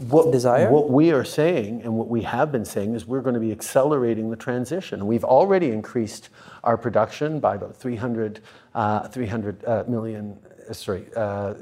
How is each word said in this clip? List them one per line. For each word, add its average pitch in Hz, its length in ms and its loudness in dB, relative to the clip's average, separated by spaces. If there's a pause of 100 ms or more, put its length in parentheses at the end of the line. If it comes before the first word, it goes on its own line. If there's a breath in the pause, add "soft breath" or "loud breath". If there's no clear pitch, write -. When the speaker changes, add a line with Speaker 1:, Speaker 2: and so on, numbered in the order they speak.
Speaker 1:
What, 160 220 6
Speaker 2:
desire? 131 380 4
Speaker 1:
what 143 220 4
we 156 200 6
are 127 140 2
saying 123 580 0
and 113 140 -2
what 110 100 -2
we 113 140 0
have 135 300 -2
been 120 120 -2
saying 104 300 -4
is 101 140 -8
we're 127 160 -4
gonna 120 160 0
be 113 120 -2
accelerating 117 760 0
the 113 60 -4
transition. 123 720 -6
We've 113 180 0
already 175 460 4
increased 107 580 -6 (340 loud breath)
our 113 140 2
production 117 600 -2
by 104 160 2
about 98 200 -10
three 123 200 -6
hundred, 110 440 -4 (360 loud breath)
uh, 107 320 0
three 127 180 -6
hundred, 101 400 -6
uh, 110 220 0
million, 110 500 -6 (320)
uh, 110 40 -10
sorry, 98 320 -6 (100)
uh, 101 460 -4